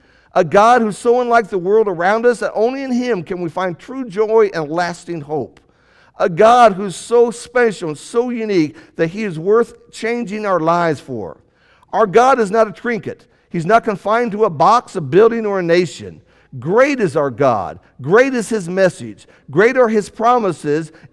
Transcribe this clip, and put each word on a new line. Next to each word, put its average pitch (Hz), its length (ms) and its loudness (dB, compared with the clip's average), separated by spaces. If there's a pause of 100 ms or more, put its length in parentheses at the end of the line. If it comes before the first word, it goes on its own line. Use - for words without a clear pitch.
(340)
A 175 120 2
God 220 360 4
who's 214 160 -2
so 240 220 2
unlike 233 300 2
the 202 80 -4
world 202 300 2
around 196 380 0
us 240 140 2
that 208 160 -4
only 262 280 -2
in 262 80 -6
him 240 300 -2
can 180 200 -8
we 170 80 -4
find 180 280 -4
true 262 280 -12
joy 214 480 2
and 156 180 -6
lasting 170 500 -6
hope. 143 380 -8 (600)
A 196 100 0
God 220 440 6
who's 185 220 -8
so 233 360 0
special 214 580 -4
and 147 80 -8
so 247 320 -4
unique 208 480 -2 (180)
that 165 120 0
he 202 160 -8
is 175 140 -6
worth 208 540 -2
changing 220 540 -6
our 185 140 0
lives 165 400 0
for. 104 420 -12 (520)
Our 208 140 2
God 247 320 4
is 196 120 0
not 220 160 2
a 196 40 -12
trinket. - 560 -10 (220)
He's 165 160 -6
not 226 180 2
confined 220 500 -2
to 214 120 0
a 196 40 0
box, 190 460 0
a 180 60 -6
building, 214 440 0
or 196 140 -4
a 180 40 -4
nation. 165 580 -2 (380)
Great 247 400 0
is 156 160 -2
our 139 160 0
God. 101 480 -2 (220)
Great 233 320 2
is 226 160 -4
his 202 180 -6
message. 170 600 -2 (220)
Great 214 280 2
are 240 120 4
his 214 200 -2
promises, 180 840 -2 (220)